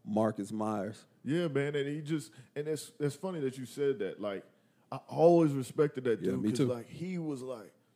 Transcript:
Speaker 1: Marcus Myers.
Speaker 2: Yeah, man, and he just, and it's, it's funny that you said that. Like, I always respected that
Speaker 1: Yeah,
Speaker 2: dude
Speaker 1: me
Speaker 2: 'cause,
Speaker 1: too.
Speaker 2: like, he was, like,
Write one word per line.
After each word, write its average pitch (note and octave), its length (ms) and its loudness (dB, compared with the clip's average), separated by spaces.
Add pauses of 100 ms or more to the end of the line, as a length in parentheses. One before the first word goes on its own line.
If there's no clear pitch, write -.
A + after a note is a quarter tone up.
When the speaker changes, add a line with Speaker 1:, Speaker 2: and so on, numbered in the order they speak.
Speaker 1:
Marcus G#2 460 0
Myers. G#2+ 520 -4 (220)
Speaker 2:
Yeah, E3 220 0
man, C#3+ 280 -2
and C#3 120 -2
he D3+ 140 -6
just, D3+ 300 -4 (240)
and D3 120 -6
it's, D#3 320 -6
it's C#3+ 160 0
funny F#3 240 -6
that C3 180 -2
you C3 80 -8
said C#3 340 0
that. F2+ 220 -4
Like, G2 220 -4 (460)
I C3+ 100 -10 (100)
always D#3+ 420 8
respected C#3 540 0
that G#2+ 160 2
Speaker 1:
Yeah, F#2 100 0
Speaker 2:
dude - 120 -2
Speaker 1:
me G#2+ 60 2
Speaker 2:
'cause, A#2+ 100 2
Speaker 1:
too. C#3 80 4
Speaker 2:
like, A#2+ 200 -4
he F3+ 300 -8
was, D3+ 240 -4
like, A#2+ 320 -12 (220)